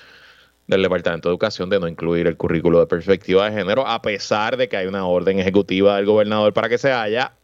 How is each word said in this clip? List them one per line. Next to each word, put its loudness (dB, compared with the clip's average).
del 2
Departamento -2
de 2
Educación -4
de 0
no -2
incluir -2
el 0
currículo 2
de 4
perspectiva 0
de -6
género, -2
a -4
pesar -2
de -4
que -4
hay -4
una -4
orden 2
ejecutiva 2
del 0
gobernador 2
para 0
que 0
se 0
haya, -2